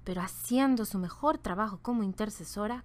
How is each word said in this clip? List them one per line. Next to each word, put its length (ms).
pero 180
haciendo 640
su 140
mejor 400
trabajo 420
como 220
intercesora, 840